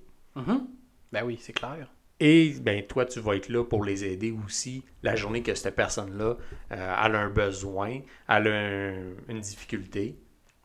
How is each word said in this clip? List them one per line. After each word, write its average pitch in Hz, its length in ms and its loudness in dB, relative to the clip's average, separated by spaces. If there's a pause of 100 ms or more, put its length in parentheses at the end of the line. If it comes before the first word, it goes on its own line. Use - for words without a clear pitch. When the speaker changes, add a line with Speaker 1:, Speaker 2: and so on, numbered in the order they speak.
(360)
Speaker 1:
Mhm. 190 300 0 (460)
Ben 107 140 -2
oui, 120 160 -4
c'est - 100 -16
clair. 139 400 -8 (300)
Speaker 2:
Et 160 300 10 (100)
ben, 104 260 0
toi, 127 180 0
tu - 140 -8
vas 107 160 2
être 95 140 -4
là 120 160 2
pour 110 180 0
les 101 220 -2
aider 101 280 -2 (120)
aussi 127 400 -8 (180)
la 110 140 0
journée 107 260 -4
que 110 120 0
cette - 200 -4
personne-là, 104 640 -2 (340)
euh, 92 320 -4
elle 110 120 4
a 104 40 2
un 101 100 0
besoin, 101 720 -2 (300)
elle 107 180 6
a 107 60 4
un, 98 580 -4 (160)
une 113 140 -8
difficulté. 101 760 -8 (480)